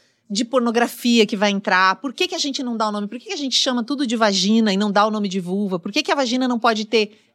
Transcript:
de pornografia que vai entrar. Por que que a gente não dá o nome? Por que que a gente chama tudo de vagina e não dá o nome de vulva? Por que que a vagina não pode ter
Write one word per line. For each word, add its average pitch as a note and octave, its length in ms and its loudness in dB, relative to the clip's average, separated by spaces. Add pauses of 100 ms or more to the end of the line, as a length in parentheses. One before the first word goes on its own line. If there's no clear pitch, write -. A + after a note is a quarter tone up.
(300)
de A3 160 -2
pornografia A#3 800 2
que A3 100 -4
vai G3+ 160 2
entrar. F#3+ 460 2
Por C4 160 -8
que F4+ 160 -2
que F#4 60 -8
a E4 40 -6
gente C#4+ 240 -4
não A#3+ 140 -4
dá A3 100 0
o G#3+ 60 -2
nome? G#3 140 -6
Por A#3 120 -10
que - 60 -20
que - 80 -10
a F4 40 -6
gente C#4 200 -4
chama A#3+ 260 0
tudo C#4 240 -4
de A3+ 80 -2
vagina G#3+ 580 2
e F#3+ 40 2
não G#3 160 0
dá G3+ 120 4
o A3 60 0
nome G#3+ 160 -2
de F#3+ 140 -4
vulva? F#3 360 -4
Por G3+ 140 -8
que D4 100 -2
que E4 100 -2
a D#4+ 40 2
vagina B3+ 320 0
não B3 100 0
pode A3 280 0
ter G#3+ 340 -2 (160)